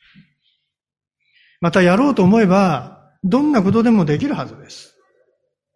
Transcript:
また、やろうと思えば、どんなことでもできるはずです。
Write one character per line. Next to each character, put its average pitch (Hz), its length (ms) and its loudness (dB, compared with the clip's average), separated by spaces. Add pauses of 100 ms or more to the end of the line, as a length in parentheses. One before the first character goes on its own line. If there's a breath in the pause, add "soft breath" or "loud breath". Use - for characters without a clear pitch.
(1600 soft breath)
ま 170 100 0
た、 190 100 0
や 175 140 2
ろ 269 140 0
う 254 60 -2
と 196 80 0
思 208 180 2
え 220 40 2
ば、 175 680 -2 (120)
ど 196 180 0
ん 302 100 0
な 233 120 0
こ 190 80 -2
と 226 120 0
で 240 60 0
も 214 160 2
で 147 140 -2
き 277 80 -4
る 285 80 -6
は 151 100 -8
ず 107 120 -18
で - 120 -20
す。 - 260 -20 (800)